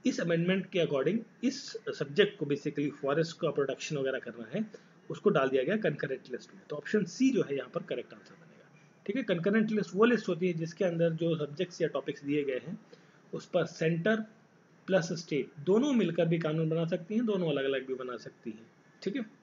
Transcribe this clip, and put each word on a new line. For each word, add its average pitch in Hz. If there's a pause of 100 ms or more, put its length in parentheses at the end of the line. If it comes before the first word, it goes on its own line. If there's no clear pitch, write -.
इस -
amendment 175
के 185
according 160 (260)
इस - (120)
subject 151
को 151
basically 143
forest 156
का 160
production 143
वगैरह 131
करना 113
है, 214 (440)
उसको -
डाल 139
दिया 131
गया 190
concurrent 147 (100)
list -
में। -
तो 147
option 208
सी 262
जो 180
है 139
यहाँ 127
पर -
correct 120
answer -
बनेगा, - (380)
ठीक 208
है। 269
concurrent 202
list 208
वो 214
list 233
होती 175
है 175
जिसके 165
अंदर 170
जो 165
subjects 147
या 156
topics 143
दिए 143
गए 127
हैं 135 (540)
उस -
पर 165
center 165 (720)
plus 151
state 156 (100)
दोनों 226
मिलकर 170
भी 165
कानून 160
बना 165
सकती 175
हैं, 240
दोनों 185
अलग-अलग 135
भी 131
बना 123
सकती -
हैं, 110 (360)
ठीक 196
है। 240 (180)